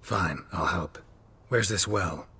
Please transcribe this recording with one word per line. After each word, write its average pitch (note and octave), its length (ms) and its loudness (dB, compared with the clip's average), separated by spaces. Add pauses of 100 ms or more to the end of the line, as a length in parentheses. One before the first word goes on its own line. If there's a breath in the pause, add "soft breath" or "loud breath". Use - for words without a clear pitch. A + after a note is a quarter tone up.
Fine, E2+ 520 -2
I'll F2 140 -2
help. E2+ 320 -2 (500)
Where's A2+ 200 4
this G#2 180 2
well? F#2 400 -2 (120)